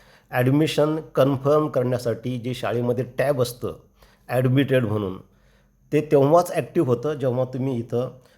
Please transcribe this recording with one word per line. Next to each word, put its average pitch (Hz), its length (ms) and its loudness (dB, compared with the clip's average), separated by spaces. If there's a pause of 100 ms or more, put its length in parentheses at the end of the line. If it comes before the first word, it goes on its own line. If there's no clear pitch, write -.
(320)
ॲडमिशन 147 640 2 (200)
कन्फर्म 143 520 2
करण्यासाठी 123 680 -4
जे 120 160 -6
शाळेमध्ये 120 520 -2 (120)
टॅब 135 240 0
असतं 104 320 -6 (560)
ॲडमिटेड 127 560 2
म्हणून, 101 320 -2 (760)
ते 151 180 2
तेव्हाच 160 400 4
ॲक्टिव्ह 160 360 -2
होतं 131 260 0
जेव्हा 127 320 -2
तुम्ही 127 340 -4
इथं 120 320 -4 (260)